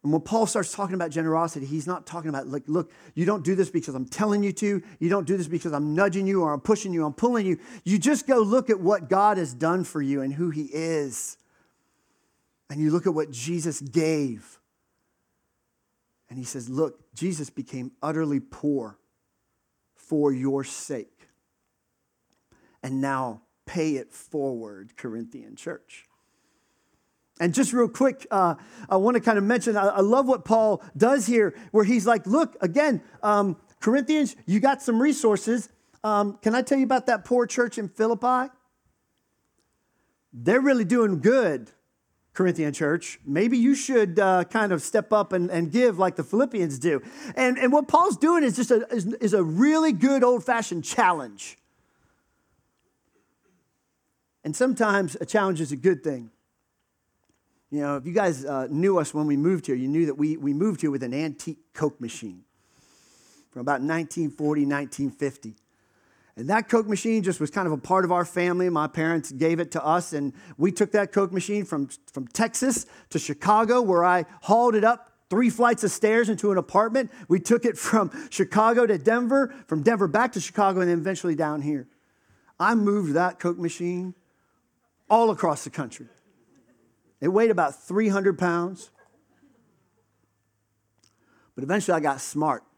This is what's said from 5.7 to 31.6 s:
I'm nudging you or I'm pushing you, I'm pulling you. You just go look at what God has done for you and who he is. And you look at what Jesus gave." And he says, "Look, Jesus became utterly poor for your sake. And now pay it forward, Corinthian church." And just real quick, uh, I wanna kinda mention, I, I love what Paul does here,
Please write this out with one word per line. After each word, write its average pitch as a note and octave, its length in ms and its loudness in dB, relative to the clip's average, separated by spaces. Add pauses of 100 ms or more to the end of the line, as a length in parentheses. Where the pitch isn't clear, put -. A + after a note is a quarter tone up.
I'm D3+ 220 -2
nudging G3 320 0
you G3 160 0
or D3+ 100 0
I'm C#3 80 -6
pushing G3+ 320 -2
you, E3 120 0
I'm D3 80 -4
pulling A3+ 340 0
you. F3 100 0 (260)
You G3 140 0
just C4+ 300 0
go C4 120 4
look A#3 300 2
at G3+ 100 2
what F3 300 0
God G3 280 4
has C3+ 180 -4
done E3 280 0
for D3 200 -6
you C#3 180 -2
and C3+ 120 -4
who E3 180 -4
he D3 200 -8
is. D3+ 680 -6 (1300)
And C#3+ 100 -8
you D3+ 120 2
look F3 160 0
at E3 80 0
what D3+ 160 -4
Jesus D3 500 -6
gave." C#3+ 760 -4 (1700)
And B2 80 -14
he B2+ 80 -10
says, B2 240 -12
"Look, C#3+ 460 -4
Jesus D#3+ 340 -6
became C3 420 -12 (120)
utterly D3+ 360 -2
poor B2+ 600 -6 (960)
for D3 360 0
your C3+ 320 -2
sake. - 680 -12 (1500)
And C3+ 180 -4
now C3 400 -4 (240)
pay D#3 300 -2
it B2+ 180 -10
forward, A2+ 840 -8
Corinthian A#2 600 -12
church." - 500 -16 (1300)
And E3+ 160 0
just C4 200 0
real A#3+ 160 2
quick, B3+ 420 0
uh, F3+ 240 2 (320)
I F#3+ 80 0
wanna A3 240 4
kinda A3 220 2
mention, A3+ 340 0
I, G3 120 2
I G3 120 2
love A#3+ 260 4
what B3 200 0
Paul A3 360 2 (140)
does A#3 300 2
here, A3 280 2 (180)